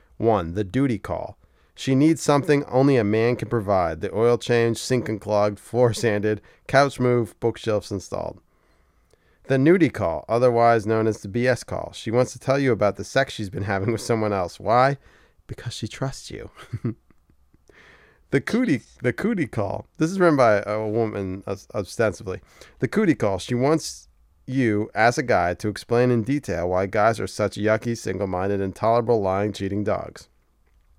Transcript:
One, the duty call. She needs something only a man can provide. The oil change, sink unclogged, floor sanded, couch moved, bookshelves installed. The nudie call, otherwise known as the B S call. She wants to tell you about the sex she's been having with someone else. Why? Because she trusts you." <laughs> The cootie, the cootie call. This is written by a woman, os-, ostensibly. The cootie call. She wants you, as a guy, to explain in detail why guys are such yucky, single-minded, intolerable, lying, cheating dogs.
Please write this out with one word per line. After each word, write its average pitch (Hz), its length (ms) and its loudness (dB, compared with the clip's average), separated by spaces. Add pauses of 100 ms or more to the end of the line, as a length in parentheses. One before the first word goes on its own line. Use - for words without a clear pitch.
(160)
One, 95 380 2
the 104 100 -2
duty 117 340 0
call. - 400 -8 (380)
She 131 180 -2
needs 151 280 4
something 143 420 4
only 135 320 4
a 113 80 4
man 110 320 2
can 107 120 -8
provide. 95 520 0
The 95 140 -6
oil 117 240 4
change, 117 400 2
sink 123 300 -2
unclogged, 104 520 -2
floor 120 320 2
sanded, 107 480 0 (260)
couch 139 320 2
moved, 123 400 0
bookshelves 110 540 -4
installed. - 480 -8 (1040)
The 135 140 0
nudie 160 340 4
call, 82 360 -4
otherwise 117 580 4
known 110 200 2
as 107 140 -2
the 101 80 -12
B 120 180 -2
S 123 160 0
call. - 300 -8
She - 180 -10
wants 123 220 2
to - 80 -18
tell 135 180 0
you 135 140 2
about 101 240 2
the 98 80 -10
sex - 280 0
she's 101 180 -8
been 95 140 -8
having 101 280 -2
with 113 80 -4
someone 107 320 -2
else. 90 260 -4
Why? 123 380 2 (500)
Because - 260 -12
she - 140 -8
trusts - 460 -10
you." 107 180 -14 (320)
<laughs> - 140 -6 (1300)
The 143 100 2
cootie, 220 420 0 (200)
the 123 100 0
cootie 196 340 -2
call. - 400 -6 (120)
This 160 120 0
is 196 80 -4
written 170 180 6
by 113 300 4
a 107 200 -4
woman, 104 600 -4
os-, 98 260 -8
ostensibly. 95 680 -4 (400)
The 131 80 -2
cootie 196 260 2
call. 98 240 -2
She - 160 -6
wants 143 540 -2 (380)
you, 113 500 0
as 117 200 4
a 156 60 -2
guy, 90 320 2
to 107 140 -6
explain 120 420 0
in 117 140 0
detail 95 440 -4
why 92 180 0
guys 107 340 2
are 98 80 -6
such 101 280 -4
yucky, 107 400 -2
single-minded, 98 640 -4
intolerable, 113 600 0
lying, 98 300 0
cheating 98 320 -4
dogs. - 440 -6 (720)